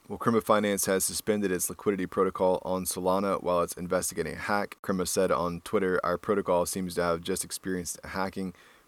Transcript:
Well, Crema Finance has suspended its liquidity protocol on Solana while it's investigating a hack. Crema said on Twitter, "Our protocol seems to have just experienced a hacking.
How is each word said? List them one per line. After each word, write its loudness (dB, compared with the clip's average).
Well, -8
Crema 2
Finance 2
has 2
suspended 0
its 0
liquidity -2
protocol 2
on -2
Solana 0
while 2
it's -2
investigating -2
a -8
hack. -2
Crema 0
said 2
on 0
Twitter, 0
"Our 0
protocol 0
seems -4
to 0
have 0
just -4
experienced -6
a -14
hacking. -4